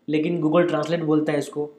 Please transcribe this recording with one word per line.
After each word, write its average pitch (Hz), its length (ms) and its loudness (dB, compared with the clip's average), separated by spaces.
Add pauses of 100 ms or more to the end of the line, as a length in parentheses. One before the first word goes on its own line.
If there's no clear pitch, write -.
लेकिन 156 340 0
Google 165 280 4
Translate 160 340 -2
बोलता 151 280 2
है 147 60 0
इसको 147 300 -6 (100)